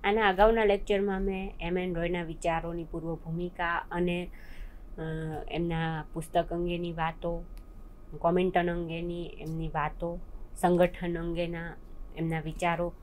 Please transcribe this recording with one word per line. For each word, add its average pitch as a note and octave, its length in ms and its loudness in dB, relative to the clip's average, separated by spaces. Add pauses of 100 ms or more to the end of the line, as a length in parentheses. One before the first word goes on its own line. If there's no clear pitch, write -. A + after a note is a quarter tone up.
આના G#3 260 6
અગાઉના A3 340 8
લેક્ચરમાં G3 580 4
મેં F#3+ 400 -2
એમ F3 160 0
એન F3+ 180 0
રોયના F3 280 0
વિચારોની E3 600 -2
પૂર્વ E3 320 -4
ભૂમિકા E3+ 760 -2
અને, F3 400 0 (680)
અ, E3 40 -8 (500)
એમના E3 640 0
પુસ્તક E3+ 400 0
અંગેની F3 400 -2
વાતો, E3 500 -2 (760)
કોમેન્ટન F3 520 4
અંગેની E3+ 540 -4
એમની D#3+ 420 -6
વાતો, D#3+ 520 -2 (360)
સંગઠન F3 640 4
અંગેના E3+ 560 -2 (420)
એમના D#3+ 220 0
વિચારો E3+ 640 0